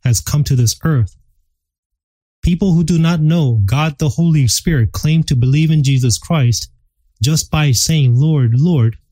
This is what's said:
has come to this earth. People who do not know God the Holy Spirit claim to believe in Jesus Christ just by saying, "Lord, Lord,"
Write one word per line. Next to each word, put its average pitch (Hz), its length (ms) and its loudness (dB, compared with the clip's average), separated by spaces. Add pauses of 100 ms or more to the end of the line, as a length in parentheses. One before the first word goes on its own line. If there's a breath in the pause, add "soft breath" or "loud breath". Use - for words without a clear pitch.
has 120 160 0
come 147 240 -2
to 135 140 -2
this 120 260 0
earth. 135 320 -2 (1300)
People 180 320 0
who 165 100 2
do 165 160 0
not 165 220 0
know 151 420 0
God 139 340 -2
the 156 120 -2
Holy 156 380 0
Spirit 120 440 -2
claim 156 320 0
to 143 140 -2
believe 143 340 2
in 156 120 2
Jesus 127 340 0
Christ 127 520 -2 (520)
just 147 280 -2
by 151 220 0
saying, 127 480 2
"Lord, 135 400 2
Lord," 139 380 0 (140)